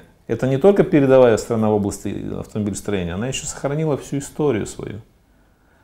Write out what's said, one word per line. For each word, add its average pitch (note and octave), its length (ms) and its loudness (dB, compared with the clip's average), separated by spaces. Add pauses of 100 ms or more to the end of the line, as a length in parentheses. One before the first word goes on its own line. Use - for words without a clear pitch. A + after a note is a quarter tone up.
(280)
Это A#2+ 200 -4
не C3+ 100 0
только G3 260 4
передовая C3 540 6
страна A2 320 -2
в G#2+ 40 2
области G2+ 680 -4
автомобилестроения, G2 720 -6
она G#2+ 140 -6
еще - 180 -8
сохранила D3 520 -4
всю C#3 220 -8
историю C#3 460 -4
свою. - 360 -12 (840)